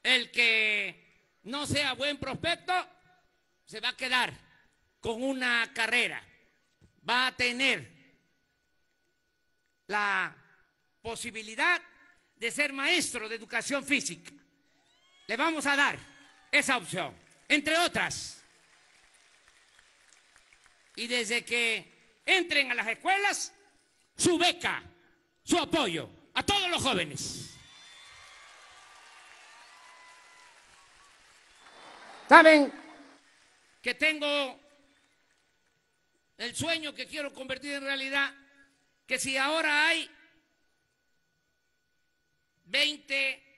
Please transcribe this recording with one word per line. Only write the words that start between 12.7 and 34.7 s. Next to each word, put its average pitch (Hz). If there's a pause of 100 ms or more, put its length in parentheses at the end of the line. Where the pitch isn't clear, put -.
maestro 277
de 220
educación 233
física. - (1000)
Le 220
vamos 311
a 277
dar 277 (540)
esa 269
opción, 165 (320)
entre 302
otras. 214 (2500)
Y 226
desde 233
que 226
entren 311
a 240
las 214
escuelas, 370 (640)
su 339
beca, 214 (600)
su -
apoyo, 220 (280)
a 254
todos 392
los 330
jóvenes. 175 (4000)
Saben 311 (1120)
que 240
tengo 294 (1800)